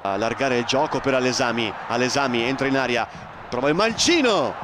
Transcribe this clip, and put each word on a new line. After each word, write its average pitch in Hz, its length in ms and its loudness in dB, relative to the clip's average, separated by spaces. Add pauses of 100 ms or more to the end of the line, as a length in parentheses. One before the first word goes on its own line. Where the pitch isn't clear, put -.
Allargare 117 540 0
il 120 80 0
gioco 135 360 0
per 135 140 0
Alesami, 120 580 0 (140)
Alesami 123 560 0
entra 135 240 -2
in 135 100 2
aria, 120 300 0 (420)
prova 127 200 0
il 156 60 2
mancino 220 760 2 (100)